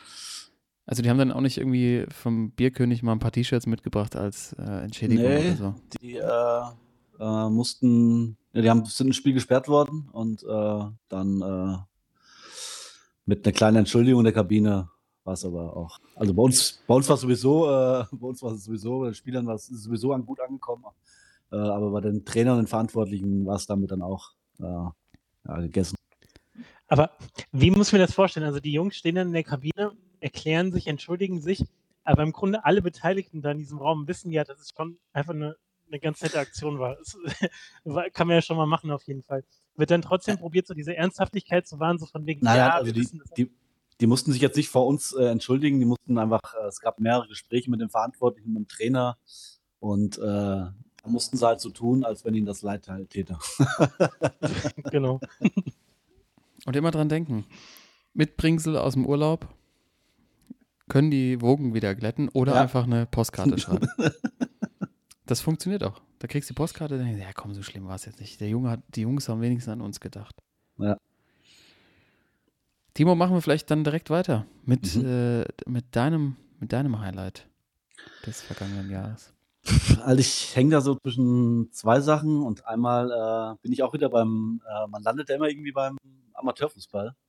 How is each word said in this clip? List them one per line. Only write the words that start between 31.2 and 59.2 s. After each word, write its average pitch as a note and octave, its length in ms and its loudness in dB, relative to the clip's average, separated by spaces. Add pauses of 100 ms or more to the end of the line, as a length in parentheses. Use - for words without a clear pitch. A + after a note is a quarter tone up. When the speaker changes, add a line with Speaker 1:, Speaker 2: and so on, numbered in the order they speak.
Speaker 3:
sich, F3+ 240 -4 (400)
aber D3 180 4
im D#3 80 0
Grunde G3+ 340 -2
alle F#3 160 6
Beteiligten F3 600 -4
da D3 100 -4
in D3 80 -6
diesem D3 200 -12
Raum D3 280 0
wissen F3+ 240 -8
ja, D#3 140 0
dass - 160 -20
es - 140 -20
schon E3+ 220 -8 (160)
einfach D3 200 -4
eine, D3+ 240 -8 (300)
eine D3 120 -12
ganz D#3 220 -6
nette D#3+ 180 -2
Aktion C#3+ 400 -6
war. B2+ 220 -4
Es - 160 -18 (340)
<laughs> - 320 -20
war, E3+ 260 -4
kann E3+ 180 0
man E3+ 100 6
ja E3 40 6
schon D#3+ 160 -4
mal D#3+ 80 2
machen D#3 260 -2
auf C#3+ 120 -6
jeden C#3 180 -10
Fall. C3+ 220 -8 (320)
Wird D3+ 160 2
dann E3+ 100 4
trotzdem F#3 360 -2
Speaker 2:
Ä- - 20 -6
Speaker 3:
probiert, E3+ 260 -2
so - 80 -16
diese D3+ 240 -8
Ernsthaftigkeit F3+ 720 -2
zu D3 120 -16
wahren, E3+ 200 0
so D#3+ 80 -14
von D3+ 180 -10
wegen, D3+ 180 -4
Speaker 2:
Nein, A#2 140 6
Speaker 3:
ja, B2+ 120 8
Speaker 2:
nein, - 80 2
also B2+ 100 -2
Speaker 3:
wir A#2 60 -2
Speaker 2:
die, A#2 80 0
Speaker 3:
wissen B2 180 -6
das. - 180 -20
Speaker 2:
die, B2 140 0 (500)
die A2+ 60 4
mussten C3 240 4
sich B2+ 100 2
jetzt C#3+ 160 2
nicht D3 120 0
vor B2+ 180 4
uns, C#3+ 260 0
äh, C3 120 2
entschuldigen, C3+ 540 0
die B2 60 4
mussten A#2+ 320 0
einfach, A2 380 0
äh, A2 120 -8
es - 140 -10
gab - 180 -4
mehrere A#2 280 2
Gespräche A#2+ 420 -6
mit A#2 100 0
dem A2+ 120 -6
Verantwortlichen, A2+ 640 -2
mit G#2+ 100 -4
dem - 40 -10
Trainer B2 500 -2 (640)
und, G#2 380 -2
äh, - 40 -10
da G2+ 520 -4 (320)
mussten A#2 320 -4
sie A#2 80 2
halt A#2 160 4
so A2+ 80 -10
tun, B2 340 0
als A2 220 -6
wenn A2 80 -2
ihnen G#2+ 140 0
das G2+ 160 -8
leid G2+ 240 -8
halt F#2+ 240 -12
täte. F#2+ 260 -6 (220)
<laughs> - 1300 0
Speaker 3:
Genau. C3+ 280 0 (1500)
Speaker 1:
Und B2+ 100 -4
immer D#3+ 160 2
dran D3+ 180 2
denken: D3+ 360 -2 (680)
Mitbringsel D#3+ 640 0
aus C3+ 160 2
dem C3 120 2
Urlaub D3+ 420 0 (1400)